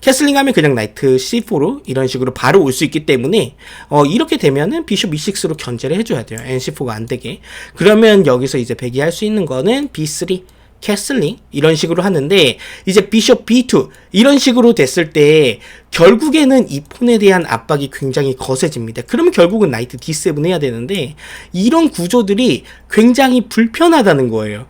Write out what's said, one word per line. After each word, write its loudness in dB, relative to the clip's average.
캐슬링 2
하면 2
그냥 2
나이트 0
씨포로 -4
이런 -4
식으로 -4
바로 2
올 0
수 -4
있기 -4
때문에, 0
어, 4
이렇게 -2
되면은 -2
비숍 -4
이식스로 -6
견제를 -6
해줘야 -4
돼요. -14
엔씨 -6
포가 -8
안 -8
되게. -10
그러면 4
여기서 0
이제 -4
배기할 -4
수 -8
있는 -2
거는 -2
비쓰리, -8
캐슬링 -4
이런 0
식으로 -4
하는데, 0
이제 2
비숍 2
비투 0
이런 4
식으로 4
됐을 0
때 4
결국에는 4
이 -6
폰에 0
대한 4
압박이 -4
굉장히 -4
거세집니다. -6
그러면 0
결국은 2
나이트 -6
디세븐 -4
해야 0
되는데, -6
이런 2
구조들이 0
굉장히 2
불편하다는 2
거예요 -6